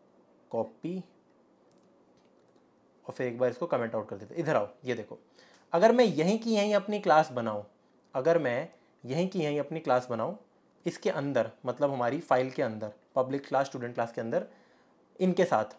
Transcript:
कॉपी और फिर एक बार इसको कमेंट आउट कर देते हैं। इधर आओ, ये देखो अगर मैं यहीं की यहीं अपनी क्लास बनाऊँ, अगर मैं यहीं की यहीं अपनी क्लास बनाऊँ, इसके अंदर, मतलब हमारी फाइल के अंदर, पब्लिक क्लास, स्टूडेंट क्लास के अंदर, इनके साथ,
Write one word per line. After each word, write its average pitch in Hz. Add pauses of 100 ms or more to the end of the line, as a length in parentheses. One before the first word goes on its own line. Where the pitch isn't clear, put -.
(500)
कॉपी 139 (2000)
और -
फिर 131
एक 120
बार 123
इसको 143
कमेंट 120
आउट 107
कर 107
देते 101
हैं। 170
इधर 135
आओ, 104 (160)
ये 123
देखो - (540)
अगर 196
मैं 247
यहीं 180
की 226
यहीं 208
अपनी 208
क्लास 156
बनाऊँ, 110 (500)
अगर 151
मैं 135 (360)
यहीं 156
की 190
यहीं 147
अपनी 156
क्लास 127
बनाऊँ, 123 (480)
इसके 175
अंदर, 139 (160)
मतलब 139
हमारी 127
फाइल 131
के 143
अंदर, 110 (240)
पब्लिक 135
क्लास, 135
स्टूडेंट 123
क्लास 117
के -
अंदर, 135 (720)
इनके 185
साथ, 110